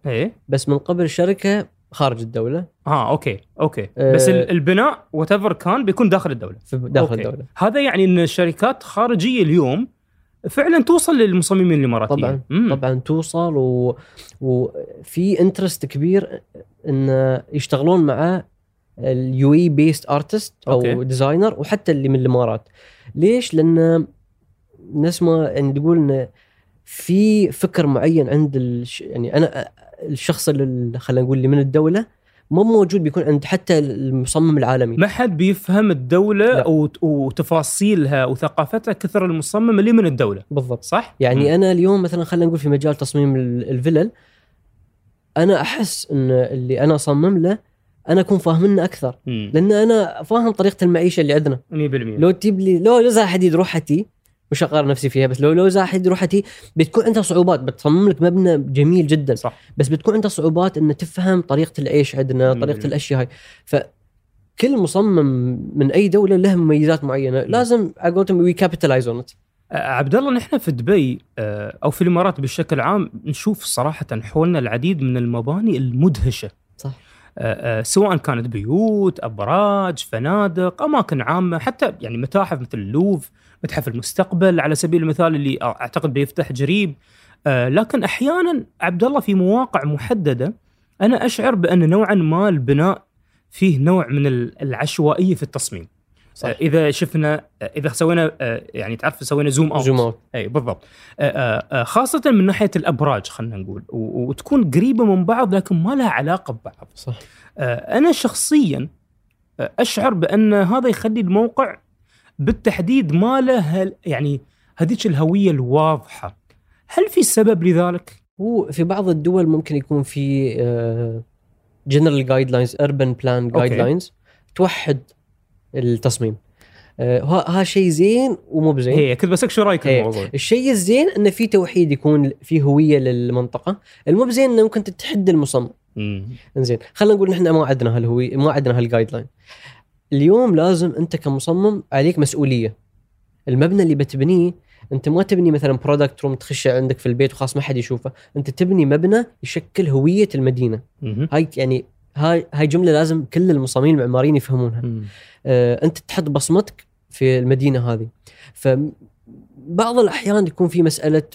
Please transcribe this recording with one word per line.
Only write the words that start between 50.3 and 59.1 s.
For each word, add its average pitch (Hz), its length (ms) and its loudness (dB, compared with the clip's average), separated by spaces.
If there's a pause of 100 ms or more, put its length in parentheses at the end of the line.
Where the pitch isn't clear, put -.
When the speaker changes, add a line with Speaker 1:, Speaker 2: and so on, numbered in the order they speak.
Speaker 2:
طريقة 196 320 0
المعيشة 175 380 2
اللي 143 120 2
عندنا. 147 260 0 (120)
Speaker 1:
مية 151 160 -2
بالمية. 117 300 -4
Speaker 2:
لو 170 140 4
تجيب 190 280 0
لي، 190 200 2
لو، 233 200 4
لو 240 100 4
زاحد 190 340 2
يروح 175 240 4
حتي، 165 380 -2 (460)
مش 147 120 -2
أقارن 147 240 2
نفسي 139 220 0
فيها، 131 180 2
بس 127 140 -4
لو، 147 100 4
لو 180 160 4
زاحد 185 380 2
يروح 185 140 2
حتي 196 240 0 (320)
بتكون 160 300 2
عندها 220 160 2
صعوبات، 175 380 2
بتصمم 151 500 2
لك 156 120 0
مبنى 175 360 4
جميل 143 500 2
جدًا. 143 280 0